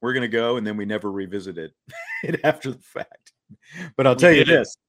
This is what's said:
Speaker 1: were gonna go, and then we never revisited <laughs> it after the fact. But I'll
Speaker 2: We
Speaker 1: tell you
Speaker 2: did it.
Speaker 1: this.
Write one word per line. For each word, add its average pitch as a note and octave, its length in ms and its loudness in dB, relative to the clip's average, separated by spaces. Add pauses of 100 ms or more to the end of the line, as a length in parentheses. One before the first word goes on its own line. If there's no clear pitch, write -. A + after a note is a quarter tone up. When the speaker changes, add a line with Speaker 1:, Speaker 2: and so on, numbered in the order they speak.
Speaker 1:
were A#2+ 100 -4
gonna B2+ 160 -2
go, A#2 300 0
and A2 80 -6
then G#2+ 100 -6
we G#2 80 -8
never G#2 260 -6
revisited F#2 640 -10 (160)
<laughs> - 340 -14
it E3 220 -6
after D3+ 280 -4
the - 100 -20
fact. - 500 -18 (640)
But C3+ 100 2
I'll B2+ 80 6
Speaker 2:
We B2+ 60 -2
Speaker 1:
tell F3 120 8
you D#3 120 6
Speaker 2:
did D3 60 2
it. D#3 80 6
Speaker 1:
this. - 180 -4 (120)